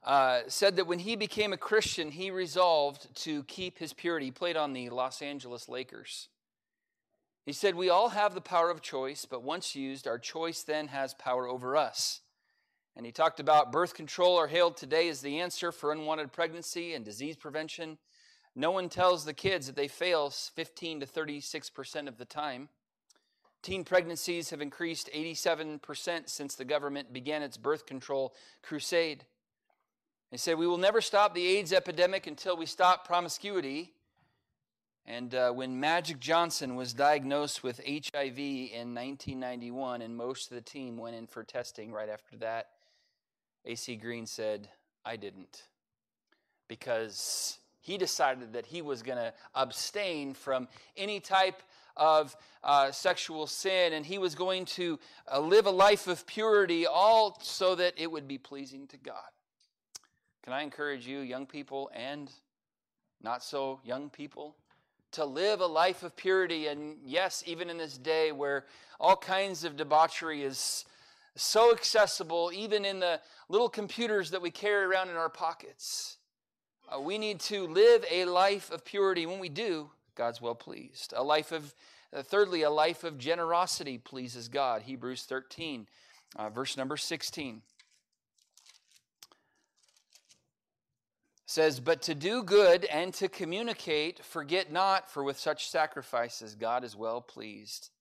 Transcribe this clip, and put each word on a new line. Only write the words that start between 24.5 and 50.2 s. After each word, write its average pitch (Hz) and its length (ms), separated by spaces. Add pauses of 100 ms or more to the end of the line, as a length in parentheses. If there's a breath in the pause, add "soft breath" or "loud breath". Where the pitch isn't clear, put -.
have 151 100
increased 156 540
eighty-seven 156 640
percent 156 500
since 139 260
the 131 120
government 139 480
began 147 280
its 127 140
birth 139 300
control 135 480 (280 loud breath)
crusade. 156 640 (1040)
He 123 80
said, 165 200
"We 170 80
will 175 120
never 208 220
stop 202 340
the 175 120
aids 190 260
epidemic 180 540
until 170 300
we 165 100
stop 180 400
promiscuity." 175 840 (1120)
And, 120 280
uh, 123 180
when 127 260
Magic 156 400
Johnson 151 580
was 123 180
diagnosed 143 680
with 120 220
H 143 300
I 139 160
V 131 360
in 117 280
nineteen 135 440
ninety-one 123 640
and 117 140
most 127 340
of 123 60
the 117 60
team 127 340
went 117 180
in 113 120
for 113 180
testing 113 480
right 107 160
after 107 300
that, 113 320 (920)
A 117 120
C 120 200
Green 117 300
said, 107 420 (360)
"I 117 120
didn't," 95 520 (1000)
because 113 920 (220)
he 190 160
decided 131 580
that 113 120
he 165 160
was 135 200
gonna 120 320 (200 loud breath)
abstain 143 800